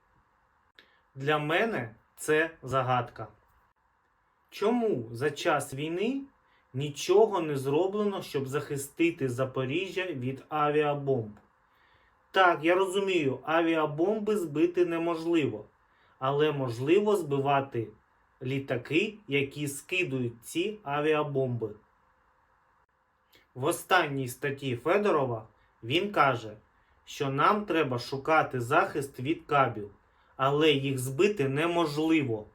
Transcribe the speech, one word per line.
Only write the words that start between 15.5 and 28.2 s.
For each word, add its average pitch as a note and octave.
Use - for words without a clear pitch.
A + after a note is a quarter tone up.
але C#3+
можливо C#3+
збивати C#3
літаки, C#3
які C#3+
скидують C3+
ці G3+
авіабомби. C#3+
В B2+
останній D#3
статті C3+
Федорова D#3+
він F3
каже, B2+
що C#3
нам F#3
треба C#3+
шукати C#3